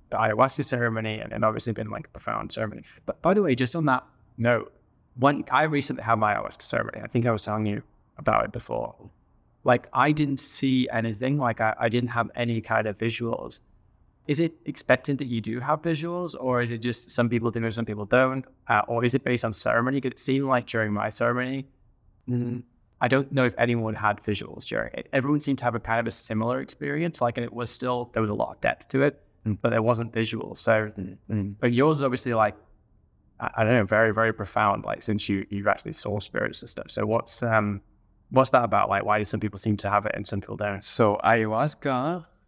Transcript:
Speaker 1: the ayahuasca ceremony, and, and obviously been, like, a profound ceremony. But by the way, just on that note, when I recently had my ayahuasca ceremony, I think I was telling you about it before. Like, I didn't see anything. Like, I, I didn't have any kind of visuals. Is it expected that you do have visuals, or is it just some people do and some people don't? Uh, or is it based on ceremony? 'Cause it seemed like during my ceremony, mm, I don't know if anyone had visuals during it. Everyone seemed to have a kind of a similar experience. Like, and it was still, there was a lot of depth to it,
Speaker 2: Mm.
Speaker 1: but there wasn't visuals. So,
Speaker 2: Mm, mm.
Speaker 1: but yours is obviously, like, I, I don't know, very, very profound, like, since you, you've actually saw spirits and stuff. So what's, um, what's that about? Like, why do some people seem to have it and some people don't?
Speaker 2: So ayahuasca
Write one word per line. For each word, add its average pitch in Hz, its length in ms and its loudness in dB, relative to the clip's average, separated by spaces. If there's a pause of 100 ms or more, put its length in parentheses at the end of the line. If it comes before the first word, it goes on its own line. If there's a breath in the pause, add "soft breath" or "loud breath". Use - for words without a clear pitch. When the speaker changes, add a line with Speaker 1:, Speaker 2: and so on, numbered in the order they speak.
(100)
Speaker 1:
the - 80 -4
ayahuasca 113 460 2
ceremony, 110 560 -2
and, 110 120 -10
and 113 120 -2
obviously 110 280 0
been, 107 160 -4
like, 107 180 -10
a - 40 -20
profound 107 420 -6
ceremony. 110 300 -6 (240)
But - 160 -6
by 170 100 4
the 202 100 4
way, 160 120 4
just 120 200 -2
on 165 120 0
that 131 180 2 (320)
note, 113 360 0 (420)
when 139 360 2
I 135 120 6
recently 143 400 0
had 113 140 2
my 107 180 2
ayahuasca - 280 -6
ceremony, - 400 -4
I 113 40 -10
think 120 200 0
I 120 40 2
was 107 120 0
telling 107 220 -2
you 104 180 -2 (360)
about 110 260 2
it - 80 -8
before. - 420 -6 (720)
Like, 123 280 2
I 139 200 4
didn't 143 280 0
see 131 520 0
anything. 117 460 0
Like, 123 220 0
I, 110 180 2
I 120 100 2
didn't 120 220 0
have 117 240 0
any 117 260 0
kind 110 260 0
of 104 120 -4
visuals. 117 600 -4 (680)
Is 147 140 0
it 165 120 0 (140)
expected 135 520 0
that 135 100 -6
you 117 120 -2
do 113 200 -6
have 147 200 -2
visuals, 170 580 -4
or 127 220 0
is 117 100 -2
it 117 80 -6
just 117 320 -4
some 120 180 2
people 117 220 0
do 113 140 -2
and 113 80 -2
some 113 140 -4
people 104 180 -6
don't? 131 400 2 (240)
Uh, 107 200 4
or 117 160 0
is 123 100 2
it 131 100 0
based 123 200 0
on 110 80 0
ceremony? 120 480 0
'Cause 127 120 -4
it - 60 -14
seemed 135 280 0
like 127 200 0
during 110 260 0
my 104 160 -2
ceremony, 127 580 -2 (640)
mm, 120 340 -2 (380)
I 127 80 2
don't 139 240 2
know 135 140 4
if 120 100 0
anyone 117 380 0
had 104 260 0
visuals - 460 -6
during - 260 -4
it. - 200 -10
Everyone 139 280 2
seemed 139 180 -2
to - 60 -8
have 120 100 2
a 110 60 -2
kind 113 200 0
of 117 60 -2
a 113 60 -4
similar 113 480 -2
experience. 147 640 -4
Like, 120 160 0
and 120 60 -2
it - 80 -10
was 117 180 -6
still, 123 420 -4
there - 80 0
was 110 100 2
a 104 40 -2
lot 110 200 -2
of - 60 -20
depth - 280 -2
to 135 140 2
it, 143 200 0 (220)
Speaker 2:
Mm. 104 160 -2
Speaker 1:
but 120 100 2
there 113 120 2
wasn't 113 300 0
visuals. 113 460 -4
So, 110 380 2
Speaker 2:
Mm, 95 220 -10 (100)
mm. 101 300 -4
Speaker 1:
but 123 140 2
yours 143 260 4
is 139 60 -2
obviously, 123 280 -2
like, 107 220 2 (840)
I, - 160 -4
I 117 80 2
don't 110 80 4
know, 117 120 4
very, 107 300 4
very 113 180 2
profound, 107 520 0
like, 101 180 -6
since 107 260 -2
you, 98 220 0
you've 101 160 -4
actually 101 280 0
saw 107 260 -6
spirits - 420 -4
and - 60 -14
stuff. - 240 -12
So 107 120 -2
what's, - 380 -2
um, 107 380 2 (500)
what's 131 200 4
that 123 120 6
about? 101 260 2
Like, 98 160 2
why 107 140 4
do 107 60 2
some 101 160 -2
people 104 180 -4
seem 107 200 0
to 101 120 -4
have 104 160 2
it - 80 -2
and 101 140 -6
some 98 120 -4
people 101 160 -10
don't? 101 280 -4
Speaker 2:
So 104 400 4
ayahuasca 127 1000 2 (240)